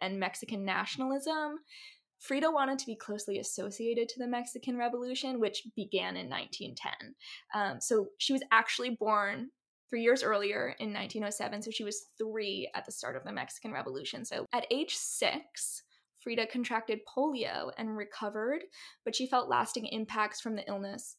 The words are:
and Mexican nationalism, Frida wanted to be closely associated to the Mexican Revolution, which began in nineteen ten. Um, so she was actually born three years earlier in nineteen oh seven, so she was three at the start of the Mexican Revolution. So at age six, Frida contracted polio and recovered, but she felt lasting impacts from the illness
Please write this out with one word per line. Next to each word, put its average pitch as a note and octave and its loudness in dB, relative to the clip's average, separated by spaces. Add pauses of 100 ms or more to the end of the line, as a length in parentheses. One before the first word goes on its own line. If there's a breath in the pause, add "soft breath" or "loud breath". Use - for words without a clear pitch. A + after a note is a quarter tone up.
and F#3+ -2
Mexican G3 -2
nationalism, C4+ 0 (580 loud breath)
Frida C#4+ 4
wanted C#4 4
to - -6
be A3+ -4
closely G#3 -4
associated A3+ 0
to - -8
the A#3+ -2
Mexican B3 -2
Revolution, B3 0
which G#3+ 2 (140)
began F#3 0
in F3+ -4
nineteen - -6
ten. - -8 (400 loud breath)
Um, G3 0
so G#3+ 4 (100)
she - 2
was C4+ 4 (100)
actually A#3 6
born G#3+ 2 (420)
three A#3 0
years A#3+ 8
earlier G#3 2
in G#3+ -2
nineteen G#3 -4
oh G3+ 0
seven, G#3 -4
so A3+ -6
she A3 -4
was G3+ -4 (100)
three G#3+ -2
at - -6
the - -10
start - -6
of - -8
the G3+ -6
Mexican G3+ -8
Revolution. C#3 -8
So - -6
at A#3 0
age D4 0
six, - -2 (360 soft breath)
Frida A#3 0
contracted A3+ -2 (180)
polio B3+ 0
and A3 -4
recovered, G#3+ -2 (440 loud breath)
but A3+ -2
she B3+ 2
felt B3+ 4
lasting A3+ 2
impacts A3 0
from A3 -4
the G3+ -4
illness G3+ -6